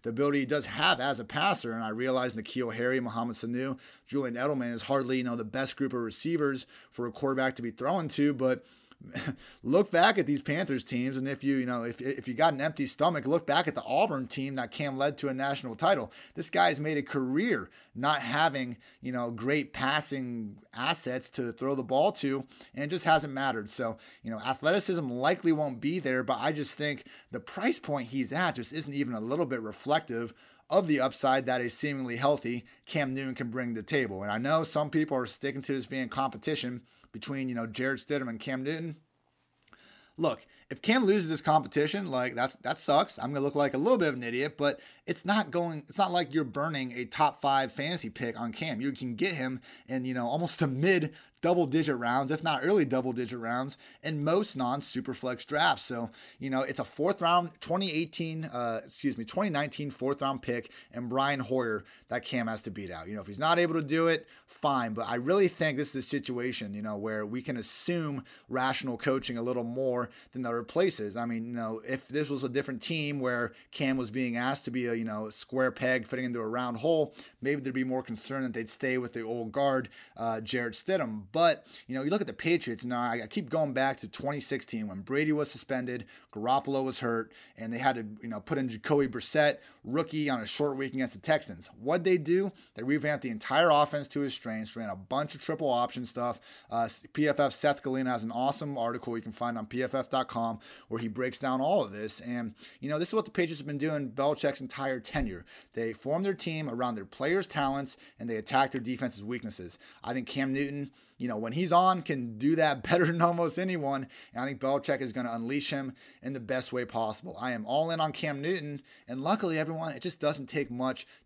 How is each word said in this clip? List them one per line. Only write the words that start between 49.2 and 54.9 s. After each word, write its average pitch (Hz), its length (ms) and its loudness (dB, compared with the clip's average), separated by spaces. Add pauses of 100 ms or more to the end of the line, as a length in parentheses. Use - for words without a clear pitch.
him 131 260 -4 (260)
in, 127 160 -2
you 127 100 -2
know, 123 140 -2
almost 156 340 0
a 160 60 6
mid 160 460 4 (260)
double-digit 160 560 4
rounds, 123 360 2
if 165 120 0
not 151 200 2
early 185 200 6
double-digit 123 540 0
rounds, 120 400 -4 (240)
in 151 220 -2
most 180 340 2
non-superflex 127 880 -2